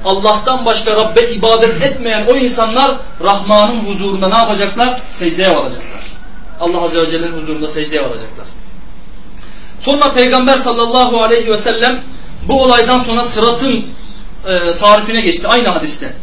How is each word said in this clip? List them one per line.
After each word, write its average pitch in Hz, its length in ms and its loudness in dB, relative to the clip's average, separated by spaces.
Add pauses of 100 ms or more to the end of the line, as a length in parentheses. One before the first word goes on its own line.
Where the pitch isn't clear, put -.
Allah'tan 214 600 0
başka 226 260 0
Rabbe 220 400 2
ibadet 226 520 2
etmeyen 226 420 -2
o 247 100 4
insanlar 247 640 2 (260)
Rahman'ın 208 560 2
huzurunda 196 500 -2
ne 214 60 2
yapacaklar? 226 680 0 (100)
Secdeye 175 440 0
varacaklar. - 460 -4 (580)
Allah 175 220 -2
Azze 165 200 0
ve 156 100 0
Celle'nin 165 300 -4
huzurunda 151 260 -4
secdeye 151 340 -2
varacaklar. 110 440 -6 (1400)
Sonra 277 320 2
Peygamber 254 440 4
sallallahu 240 640 2
aleyhi 226 300 2
ve 214 60 0
sellem 233 420 0 (480)
bu 262 160 2
olaydan 247 400 4
sonra 233 200 0
sıratın, 240 600 0 (640)
e, 175 280 0
tarifine 208 460 4
geçti - 260 -2
aynı 233 200 2
hadiste. 156 560 -4